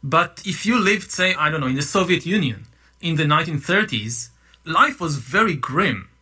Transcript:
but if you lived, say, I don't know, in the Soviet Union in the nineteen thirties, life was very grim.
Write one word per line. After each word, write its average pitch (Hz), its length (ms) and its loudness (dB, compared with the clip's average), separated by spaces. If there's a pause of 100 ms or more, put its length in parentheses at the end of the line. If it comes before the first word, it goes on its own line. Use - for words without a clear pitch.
but 160 420 0
if 190 220 -4
you 240 120 2
lived, 202 320 0
say, 185 240 0
I 151 160 0
don't 151 100 -2
know, 131 80 -2
in 131 80 0
the 139 60 -2
Soviet 180 440 0
Union 160 400 -2 (340)
in 165 160 -2
the 147 100 2
nineteen 156 340 2
thirties, 120 680 -2 (340)
life 185 360 2
was 151 160 -2
very 175 380 0
grim. 131 540 -2 (140)